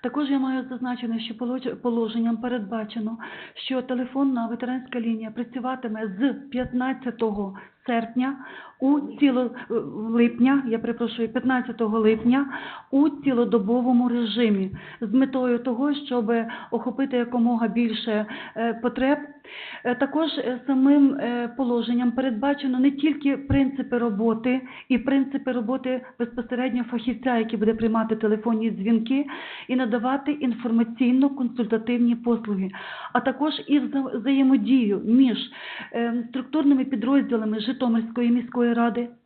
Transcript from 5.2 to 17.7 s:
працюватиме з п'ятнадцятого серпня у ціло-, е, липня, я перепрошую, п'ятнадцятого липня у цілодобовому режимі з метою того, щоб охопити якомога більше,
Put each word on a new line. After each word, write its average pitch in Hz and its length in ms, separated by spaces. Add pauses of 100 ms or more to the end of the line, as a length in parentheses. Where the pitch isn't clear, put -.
працюватиме 240 760 (120)
з 262 140 (180)
п'ятнадцятого 247 1040 (300)
серпня 247 520 (420)
у 277 200
ціло-, 254 520 (200)
е, - 20 (360)
липня, 240 580
я 226 120
перепрошую, 226 500
п'ятнадцятого 240 720
липня 233 460 (460)
у 285 180
цілодобовому 240 1000
режимі 214 600 (300)
з 208 120
метою 254 460
того, 262 340
щоб 247 380 (400)
охопити 254 460
якомога 240 500
більше, 220 580 (320)